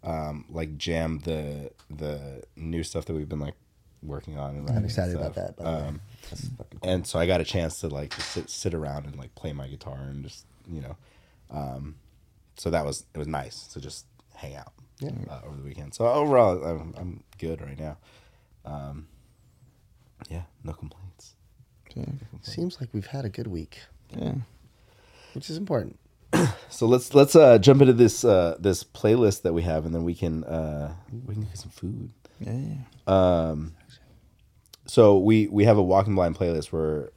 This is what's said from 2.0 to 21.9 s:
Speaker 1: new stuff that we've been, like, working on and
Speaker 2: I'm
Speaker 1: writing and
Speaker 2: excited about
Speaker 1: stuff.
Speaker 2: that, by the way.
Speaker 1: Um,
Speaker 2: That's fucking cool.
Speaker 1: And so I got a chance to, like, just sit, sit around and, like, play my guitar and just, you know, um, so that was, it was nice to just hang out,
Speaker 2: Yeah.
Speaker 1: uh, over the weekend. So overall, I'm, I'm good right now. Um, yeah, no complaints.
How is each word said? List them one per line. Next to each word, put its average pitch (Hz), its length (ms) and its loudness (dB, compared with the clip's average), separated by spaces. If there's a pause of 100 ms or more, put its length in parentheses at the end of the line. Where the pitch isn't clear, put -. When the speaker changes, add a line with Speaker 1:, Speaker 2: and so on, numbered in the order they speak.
Speaker 1:
new 80 280 -6
stuff 78 220 -8
that 82 80 -8
we've 76 160 -6
been, 78 100 -8
like, 73 160 -8 (460)
working 73 360 -12
on 69 140 -8
and 71 80 -12
Speaker 2:
I'm 71 60 -12
Speaker 1:
writing 113 120 -2
and 107 80 -2
Speaker 2:
excited 90 300 -4
about 85 180 -6
Speaker 1:
stuff. 90 220 -10
Speaker 2:
that, - 20 -20
by 87 60 -14
the 85 140 -6
way. 73 100 -8
Speaker 1:
Um, 73 140 -12 (340)
Speaker 2:
That's - 120 -12 (100)
fucking - 220 -18
cool. 92 120 -6
Speaker 1:
And 92 160 -2
so 85 120 -4
I 85 60 2
got 87 160 2
a 78 40 -2
chance 82 360 -4
to, 85 60 -8
like, 71 280 -8
just - 160 -10
sit, - 180 -10
sit - 240 -8
around 73 320 -8
and, 69 120 -14
like, 65 180 -18
play 78 180 -12
my 69 140 -12
guitar 69 300 -14 (120)
and 69 140 -12
just, - 220 -20 (220)
you 80 140 -12
know, 65 160 -14 (540)
um, 71 440 -12 (600)
so - 140 -6
that 80 160 0
was, 69 280 -8
it - 40 -12
was 76 100 -8
nice 69 400 -10
to - 140 -18
just - 240 -18 (300)
hang 69 200 -18
out, - 180 -20 (260)
Speaker 2:
Yeah. 139 120 -10 (180)
Speaker 1:
uh, - 160 -16
over 76 120 -16
the 67 60 -16
weekend. 71 300 -16
So 113 140 0
overall, 120 560 4
I'm, 80 340 -6
I'm 90 260 -12 (140)
good 80 240 -8
right 69 180 -14
now. 78 180 -12 (680)
Um, 73 420 -14 (1200)
yeah, 85 140 -10 (200)
no 80 100 -12
complaints. - 640 -20 (600)